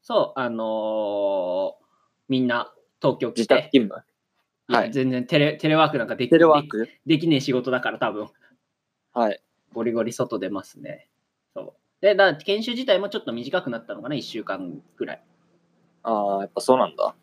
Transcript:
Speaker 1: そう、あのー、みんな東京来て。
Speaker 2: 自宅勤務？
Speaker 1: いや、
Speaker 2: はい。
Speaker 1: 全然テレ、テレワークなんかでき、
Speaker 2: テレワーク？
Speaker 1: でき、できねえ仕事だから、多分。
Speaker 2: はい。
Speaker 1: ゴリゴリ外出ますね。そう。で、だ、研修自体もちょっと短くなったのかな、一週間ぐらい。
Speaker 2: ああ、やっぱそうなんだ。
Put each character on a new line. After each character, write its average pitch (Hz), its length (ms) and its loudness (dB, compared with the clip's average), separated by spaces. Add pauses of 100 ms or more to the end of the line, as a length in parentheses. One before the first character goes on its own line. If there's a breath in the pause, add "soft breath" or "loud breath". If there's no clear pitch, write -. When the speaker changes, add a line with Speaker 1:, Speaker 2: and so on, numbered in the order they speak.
Speaker 1:
そ 214 360 0
う、 - 20 -6
あ 127 100 -2
の 104 1300 -2
ー、 - 40 -20 (440)
み 131 120 2
ん 127 60 2
な 120 260 -2 (300)
東 135 160 2
京 117 140 -2
来 - 20 -12
て。 117 60 0
Speaker 2:
自 110 80 0
宅 - 220 6
勤 120 180 4
務？ - 160 -14 (640)
Speaker 1:
い 123 40 -4
や、 120 60 4
Speaker 2:
は 104 80 2
い。 113 60 -8
Speaker 1:
全 131 180 0
然 123 160 -2
テ 151 140 2
レ、 151 160 2
テ 156 120 -2
レ 156 60 4
ワ 156 140 4
ー - 20 -10
ク 147 80 -2
な 117 60 -2
ん - 20 -8
か 117 80 -6
で 123 140 -2
き、 - 20 -2
Speaker 2:
テ 165 80 8
レ 165 60 8
ワ 147 180 8
ー 147 60 -12
ク？ 110 160 -4
Speaker 1:
で - 20 -8
き、 - 40 -12 (160)
で 156 120 4
き 170 80 -4
ね 160 100 4
え 131 40 2
仕 135 100 -4
事 123 220 -2
だ 123 80 0
か 110 100 -4
ら、 110 80 -8
多 113 140 -2
分。 107 160 -8 (840)
Speaker 2:
は 113 200 0
い。 - 100 -12 (300)
Speaker 1:
ゴ 113 100 -6
リ 117 80 -2
ゴ 113 140 -2
リ 113 80 -6
外 117 260 -4
出 92 120 -6
ま 95 120 -8
す - 160 -20
ね。 - 300 -18 (440)
そ - 100 -12
う。 - 120 -18 (260)
で、 202 140 6
だ、 185 220 6
研 202 260 -4
修 233 100 -6
自 254 140 -6
体 190 140 2
も 202 80 -4
ち 220 80 -6
ょ - 20 -4
っ - 60 -12
と 123 80 -8
短 123 280 -4
く 135 100 -6
な 117 80 -6
っ - 80 -20
た 101 80 -10
の 101 80 -14
か 123 60 -10
な、 151 60 -4
一 117 80 -4
週 - 220 -10
間 90 360 -8 (160)
ぐ - 80 -6
ら - 100 -8
い。 - 100 -18 (800)
Speaker 2:
あ 101 340 0
あ、 98 40 -6
や 101 40 -8
っ - 80 -14
ぱ - 60 -6
そ 127 160 4
う - 20 4
な 110 80 2
ん 85 80 -6
だ。 - 280 -4